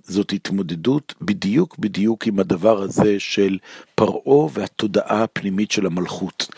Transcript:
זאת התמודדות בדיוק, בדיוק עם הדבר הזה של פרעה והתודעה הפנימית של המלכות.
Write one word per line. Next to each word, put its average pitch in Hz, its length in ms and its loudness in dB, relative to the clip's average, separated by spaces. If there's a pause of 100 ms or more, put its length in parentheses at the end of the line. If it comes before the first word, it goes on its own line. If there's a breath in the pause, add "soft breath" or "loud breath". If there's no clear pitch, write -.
זאת 98 280 -2
התמודדות 98 880 -4
בדיוק, 98 580 -2
בדיוק 107 480 -2
עם 101 120 0
הדבר 98 440 2
הזה 101 360 2
של 98 400 0 (360 loud breath)
פרעה 135 580 4
והתודעה 104 680 0
הפנימית 101 480 -2
של 95 160 0
המלכות. 90 720 -4